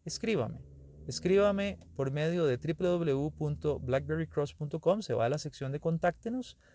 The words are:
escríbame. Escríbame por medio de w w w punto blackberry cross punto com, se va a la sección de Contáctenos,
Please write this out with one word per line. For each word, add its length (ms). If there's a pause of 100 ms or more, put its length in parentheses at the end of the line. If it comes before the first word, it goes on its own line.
escríbame. 540 (460)
Escríbame 720 (180)
por 140
medio 360
de 120
w 160
w 380
w 200
punto 480
blackberry 460
cross 300
punto 240
com, 240
se 100
va 120
a 40
la 80
sección 340
de 80
Contáctenos, 760 (180)